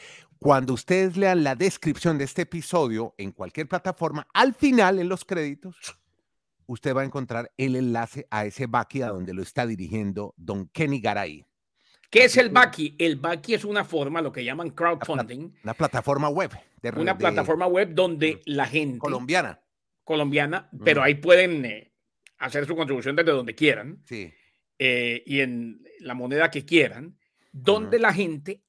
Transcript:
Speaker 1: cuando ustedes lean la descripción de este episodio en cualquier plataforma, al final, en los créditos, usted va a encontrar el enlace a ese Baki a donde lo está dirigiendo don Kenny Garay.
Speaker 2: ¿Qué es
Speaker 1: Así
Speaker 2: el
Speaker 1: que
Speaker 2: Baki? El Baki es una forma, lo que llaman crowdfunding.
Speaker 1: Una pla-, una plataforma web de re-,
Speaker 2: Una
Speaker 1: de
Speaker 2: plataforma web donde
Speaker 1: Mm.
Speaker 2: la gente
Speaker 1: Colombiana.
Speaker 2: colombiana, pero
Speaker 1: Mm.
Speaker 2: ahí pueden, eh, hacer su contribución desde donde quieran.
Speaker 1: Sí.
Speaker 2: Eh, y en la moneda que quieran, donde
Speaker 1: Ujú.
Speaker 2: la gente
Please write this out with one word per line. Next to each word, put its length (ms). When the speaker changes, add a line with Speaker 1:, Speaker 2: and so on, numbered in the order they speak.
Speaker 1:
cuando 360
ustedes 420
lean 260
la 120
descripción 640
de 60
este 180
episodio 760
en 160
cualquier 340
plataforma, 680
al 200
final, 440
en 100
los 160
créditos, 760
usted 280
va 60
a 60
encontrar 500
el 200
enlace 540
a 140
ese 220
Baki 360
a 60
donde 240
lo 100
está 240
dirigiendo 680
don 320
Kenny 320
Garay. 460
Speaker 2:
¿Qué 160
es 80
Speaker 1:
Así 80
Speaker 2:
el 60
Speaker 1:
que 60
Speaker 2:
Baki? 460
El 180
Baki 380
es 100
una 200
forma, 380
lo 100
que 120
llaman 260
crowdfunding. 680
Speaker 1:
Una 100
pla-, 140
una 100
plataforma 540
web 240
de 120
re-, 100
Speaker 2:
Una 100
Speaker 1:
de 60
Speaker 2:
plataforma 480
web 260
donde 440
Speaker 1:
Mm. 100
Speaker 2:
la 200
gente 320
Speaker 1:
Colombiana. 600
Speaker 2:
colombiana, 640
pero 180
Speaker 1:
Mm. 20
Speaker 2:
ahí 120
pueden, 500
eh, 260
hacer 280
su 100
contribución 400
desde 160
donde 240
quieran. 500
Speaker 1:
Sí. 260
Speaker 2:
Eh, 480
y 140
en 440
la 140
moneda 360
que 140
quieran, 540
donde 460
Speaker 1:
Ujú. 60
Speaker 2:
la 100
gente 560